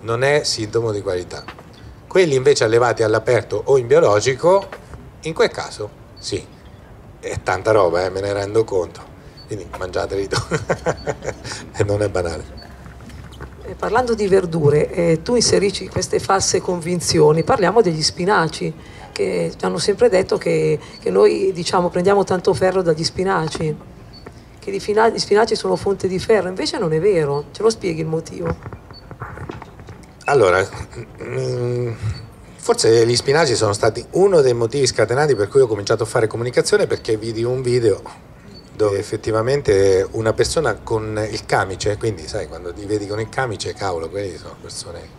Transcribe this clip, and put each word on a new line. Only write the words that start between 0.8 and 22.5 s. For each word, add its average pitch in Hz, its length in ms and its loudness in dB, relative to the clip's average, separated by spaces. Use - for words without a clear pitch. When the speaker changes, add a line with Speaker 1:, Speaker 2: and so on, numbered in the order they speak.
Speaker 1:
di 101 100 -4
qualità. 90 440 -6
Quelli 175 260 4
invece 131 300 4
allevati 117 400 4
all'aperto 107 640 0
o 135 120 6
in 120 80 0
biologico, 135 800 4
in 160 120 -8
quel 226 180 2
caso - 380 -10
sì. - 260 -8
È - 240 -8
tanta 98 260 0
roba, 92 340 4
eh, 92 60 -2
me 95 100 -4
ne 101 120 -4
rendo 101 320 0
conto. 90 360 -4
Quindi 98 180 -10
mangiateli 92 480 -4
tu. 98 160 -4
<laughs> - 1300 -6
E 104 80 0
non 101 180 0
è 101 60 0
banale. 87 360 -4
Speaker 2:
Eh, 185 100 -12
parlando 233 400 0
di 208 120 -2
verdure, 165 640 4
eh, 165 320 2
tu 247 140 0
inserisci 190 520 2
queste 185 300 -2
false 190 420 2
convinzioni. 160 840 2
Parliamo 220 360 4
degli 165 220 2
spinaci, 175 720 0
che 165 440 -2
ci - 80 -8
hanno 185 140 -2
sempre 202 300 2
detto 185 280 2
che, 151 440 0
che - 100 -4
noi, 196 420 4
diciamo, 175 380 0
prendiamo 190 340 2
tanto 185 300 0